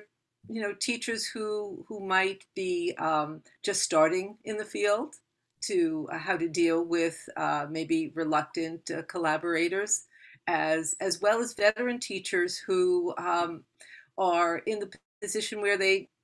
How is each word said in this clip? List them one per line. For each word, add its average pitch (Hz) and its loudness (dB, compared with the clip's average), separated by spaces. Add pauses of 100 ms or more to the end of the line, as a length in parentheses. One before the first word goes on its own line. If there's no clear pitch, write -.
(480)
you 226 -6
know, 202 -4
teachers 233 -4
who, 214 -6
who 214 -8
might 190 0 (100)
be, 175 -2
um, 156 0 (220)
just 196 -2
starting 180 2
in 214 -6
the 208 -4
field 208 0 (480)
to, 160 0
uh, 175 -4
how 175 -2
to 165 0
deal 165 2
with, 165 0 (100)
uh, 151 0
maybe 160 -2
reluctant, 160 -2
uh, 160 -4
collaborators, 170 0 (440)
as, 160 0
as 185 -2
well 220 4
as 240 -4
veteran 240 2
teachers 185 -2
who, 180 2
um, 170 -2 (540)
are 170 4
in 214 -2
the 190 -8 (320)
position 214 -4
where 202 4
they 190 4 (160)